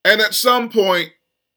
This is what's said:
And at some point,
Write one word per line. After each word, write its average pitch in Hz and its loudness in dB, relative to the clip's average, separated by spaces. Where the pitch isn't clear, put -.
And 214 2
at - -2
some 247 0
point, 185 -2